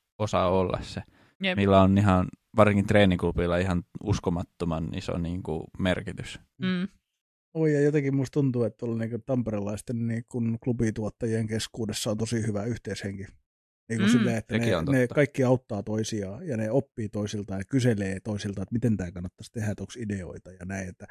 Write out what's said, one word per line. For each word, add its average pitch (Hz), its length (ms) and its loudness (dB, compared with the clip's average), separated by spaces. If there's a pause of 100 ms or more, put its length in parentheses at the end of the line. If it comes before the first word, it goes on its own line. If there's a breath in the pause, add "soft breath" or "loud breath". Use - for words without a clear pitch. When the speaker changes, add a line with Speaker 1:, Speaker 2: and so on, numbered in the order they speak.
(200)
Speaker 1:
osaa 92 300 2
olla 92 320 2
se, - 220 -10 (400 soft breath)
Speaker 2:
Jep. 185 140 0
Speaker 1:
millä 98 240 8
on 95 160 6
ihan, 95 300 4 (300)
varsinkin 101 300 6
treeniklubilla 90 680 4
ihan 90 260 0 (200)
uskomattoman 85 880 -2
iso 87 240 -6
niinku 85 480 -6 (140)
merkitys. - 600 -4 (220)
Speaker 2:
Mm. 185 260 -2 (680)
Speaker 3:
Oi, 160 200 2
ja 143 80 2
jotenkin 143 340 2
musta 135 180 0
tuntuu, 127 300 2
että 107 140 -2
tuolla 117 200 -4
niinku 113 280 -4
tamperelaisten 110 840 -2
niinku 117 340 -4 (220)
klubituottajien 113 840 -2
keskuudessa 110 640 -4
on 107 60 -2
tosi 113 300 -2
hyvä 101 160 -2
yhteishenki. 101 640 -6 (640)
Niinku - 160 2
Speaker 2:
Mm. 214 60 6
Speaker 3:
silleen, 214 260 4
että - 180 -8
Speaker 1:
Sekin 113 140 2
Speaker 3:
ne, 98 80 4
Speaker 1:
on 80 80 0
Speaker 3:
ne 139 160 4
Speaker 1:
totta. 120 140 0
Speaker 3:
kaikki 139 280 2
auttaa 123 400 0
toisiaan 107 640 -4
ja 123 100 -4
ne 110 140 -2
oppii 113 380 -2
toisiltaan 104 500 -4
ja 98 60 -6
kyselee 101 540 0
toisiltaan, 101 440 -6
että 107 100 -8
miten 113 240 2
tää 92 140 -6
kannattaisi - 400 -12
tehdä, 107 200 -4
että 98 120 -6
onks - 120 -14
ideoita 95 560 -8
ja 90 140 -16
näin, 95 240 -8
että 101 220 -18